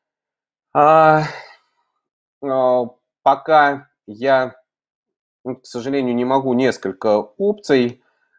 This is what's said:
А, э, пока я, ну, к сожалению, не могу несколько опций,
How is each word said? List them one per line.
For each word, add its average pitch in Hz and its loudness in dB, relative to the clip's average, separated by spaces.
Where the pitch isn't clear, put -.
А, 156 4
э, 127 0
пока 143 0
я, 127 -2
ну, 127 -10
к - -20
сожалению, 123 -4
не 123 -2
могу 131 -2
несколько 107 -2
опций, 139 -4